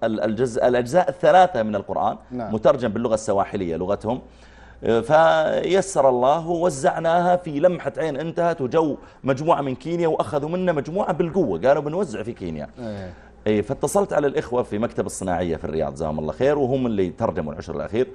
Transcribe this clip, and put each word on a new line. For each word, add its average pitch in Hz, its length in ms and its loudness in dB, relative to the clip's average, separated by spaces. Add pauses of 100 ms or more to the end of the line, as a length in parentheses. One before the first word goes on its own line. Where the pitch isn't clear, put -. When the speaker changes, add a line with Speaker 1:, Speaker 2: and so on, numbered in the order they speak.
Speaker 1:
ال-، 110 160 -2
الجزء، 117 480 0
الأجزاء 123 400 2
الثلاثة 180 540 4
من 107 140 -2
القرآن، 98 400 -4 (140)
Speaker 2:
نعم. 117 240 -6
Speaker 1:
مترجم 123 340 2
باللغة 113 260 0
السواحلية 98 600 -2
لغتهم. 101 440 -4 (640)
آه، 113 160 2
فيسر 160 1080 4
الله 135 400 2
ووزعناها 170 880 2
في 151 240 -6
لمحة 170 380 0
عين، 151 180 -4
انتهت، 165 440 -2
وجو 143 360 2 (280)
مجموعة 147 360 2
من 135 140 -4
كينيا 170 340 -2
وأخذوا 151 400 0
منا 180 240 0
مجموعة 160 400 -2
بالقوة، 151 480 0
قالوا: 143 220 4
"بنوزع 147 400 -4
في 113 100 -8
كينيا". 80 360 -8 (100)
Speaker 2:
إيه. 101 340 -10 (340)
Speaker 1:
إيه، 107 160 2
فاتصلت - 500 -2
على 147 140 2
الإخوة 127 360 -2
في 107 160 -6
مكتب 110 280 -2
الصناعية 90 500 -2
في 73 80 -8
الرياض، 76 300 -4
جزاهم 78 240 -4
الله 78 140 -4
خير، 143 260 0
وهم 131 280 0
اللي 98 240 0
ترجموا 80 420 -4
العشر 80 240 -10
الأخير. 92 380 -2